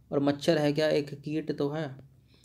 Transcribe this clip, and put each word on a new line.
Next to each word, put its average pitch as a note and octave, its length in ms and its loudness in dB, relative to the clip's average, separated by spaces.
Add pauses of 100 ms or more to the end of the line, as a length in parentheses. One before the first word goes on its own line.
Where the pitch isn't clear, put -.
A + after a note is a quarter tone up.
(100)
और D3 100 0
मच्छर C#3+ 380 2
है D3 140 2
क्या? D#3 160 2
एक D3 260 0
कीट D3+ 440 -6
तो C#3+ 100 0
है, D3 260 -6 (500)